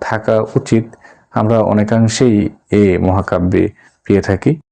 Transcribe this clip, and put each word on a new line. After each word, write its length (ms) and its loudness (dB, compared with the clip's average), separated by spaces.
থাকা 400 -2
উচিত, 300 0
আমরা 280 0
অনেকাংশেই 920 0
এ 260 4
মহাকাব্যে 720 0
পেয়ে 180 2
থাকি। 380 -2